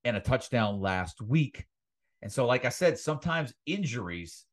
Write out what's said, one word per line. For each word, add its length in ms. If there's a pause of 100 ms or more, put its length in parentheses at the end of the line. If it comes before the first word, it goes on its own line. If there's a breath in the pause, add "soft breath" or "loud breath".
and 140
a 40
touchdown 600
last 420
week. 440 (560)
And 100
so, 120
like 200
I 60
said, 280
sometimes 560 (120)
injuries 880